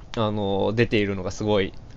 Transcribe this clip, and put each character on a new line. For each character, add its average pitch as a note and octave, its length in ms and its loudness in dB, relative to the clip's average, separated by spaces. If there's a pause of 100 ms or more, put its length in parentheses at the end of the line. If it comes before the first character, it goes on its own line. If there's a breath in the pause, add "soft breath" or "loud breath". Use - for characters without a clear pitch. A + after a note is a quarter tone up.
(160)
あ G#2+ 140 2
の、 G2 440 0
出 A#2 120 4
て A2+ 120 0
い G#2 80 2
る G2 80 -2
の F#2+ 80 -6
が F2+ 80 -4
す - 140 -6
ご G#2 160 4
い、 F#2+ 120 0 (240)